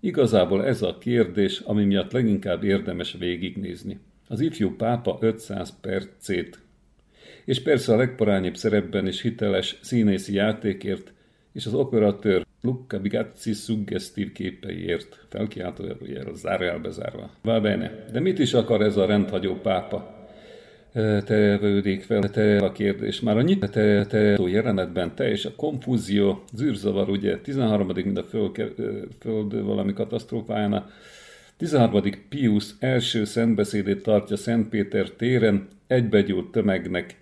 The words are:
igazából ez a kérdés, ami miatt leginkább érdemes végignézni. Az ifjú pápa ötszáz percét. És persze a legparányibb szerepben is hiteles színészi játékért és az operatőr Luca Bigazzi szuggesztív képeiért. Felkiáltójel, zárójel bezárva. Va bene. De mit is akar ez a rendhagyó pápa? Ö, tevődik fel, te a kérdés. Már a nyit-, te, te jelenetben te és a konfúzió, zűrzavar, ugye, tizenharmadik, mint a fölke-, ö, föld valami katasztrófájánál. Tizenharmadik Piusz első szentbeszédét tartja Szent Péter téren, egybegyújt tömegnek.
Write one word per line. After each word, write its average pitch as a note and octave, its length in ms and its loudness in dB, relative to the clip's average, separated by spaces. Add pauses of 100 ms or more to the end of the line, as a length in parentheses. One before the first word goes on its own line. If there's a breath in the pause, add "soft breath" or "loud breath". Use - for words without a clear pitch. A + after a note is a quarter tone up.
igazából G#2 640 2
ez B2 180 0
a F2+ 160 -4
kérdés, G2+ 640 0
ami G#2 240 0
miatt G2 280 0
leginkább G#2 520 0
érdemes F#2+ 540 -2
végignézni. F2+ 800 -6 (300)
Az A2 120 -4
ifjú A2 360 0
pápa A#2+ 440 -2
ötszáz G2+ 600 -4
percét. F#2+ 800 -6 (880 loud breath)
És - 180 -2
persze B2 300 2
a A2 40 6
legparányibb G#2 600 2
szerepben G#2 500 0
is F#2 160 -4
hiteles G2+ 600 -2
színészi G#2 520 2
játékért G2+ 800 -2 (400 soft breath)
és - 140 -10
az A2 80 -4
operatőr G#2+ 680 2 (220)
Luca B2 360 -4
Bigazzi A2 520 -4
szuggesztív G2+ 800 -6
képeiért. F2 840 -6 (100)
Felkiáltójel, - 1080 -8
zárójel F2+ 440 -2
bezárva. - 520 -10 (120)
Va A2+ 180 2
bene. - 520 -2
De A#2+ 80 -2
mit F#3 180 0
is C3 160 2
akar A2 280 4
ez G#2 140 4
a F#2+ 100 4
rendhagyó F#2+ 480 2
pápa? - 720 -4 (640 loud breath)
Ö, A2 320 2
tevődik G2+ 800 2
fel, G2+ 280 0
te G#2 280 4
a G2 140 2
kérdés. G2+ 480 -2
Már G#2+ 160 2
a A#2 60 4
nyit-, F#3+ 280 2
te, G#2 360 4
te A2 120 0 (280)
jelenetben F#2 680 0
te C3 160 0
és G2+ 140 -2
a - 120 -8
konfúzió, G2+ 960 0
zűrzavar, G2+ 560 -2
ugye, G2 300 0
tizenharmadik, G#2 680 0
mint G2 140 -2
a - 40 -4
fölke-, - 540 -4
ö, G#2 260 -6 (180)
föld G#2+ 420 -4
valami G2+ 300 -2
katasztrófájánál. G#2 1000 -4 (680 loud breath)
Tizenharmadik A2+ 720 2
Piusz A2+ 500 0
első B2 460 0
szentbeszédét G#2 800 0
tartja G#2 340 2
Szent A2+ 320 0
Péter G2+ 420 -2
téren, A2+ 580 2 (180)
egybegyújt G#2 640 2
tömegnek. F#2 720 -2